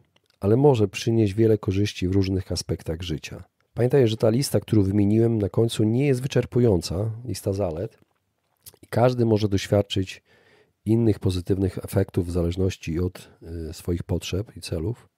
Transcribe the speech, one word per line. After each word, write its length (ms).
ale 180
może 300
przynieść 460
wiele 240
korzyści 500
w 40
różnych 400
aspektach 500
życia. 420
Pamiętaj, 340
że 100
ta 120
lista, 300
którą 240
wymieniłem 540
na 120
końcu, 340
nie 240
jest 140
wyczerpująca, 880
lista 280
zalet, 460
i 60
każdy 380
może 220
doświadczyć 760
innych 340
pozytywnych 580
efektów 500
w 40
zależności 680
od, 300
y, 40
swoich 300
potrzeb 540
i 40
celów. 560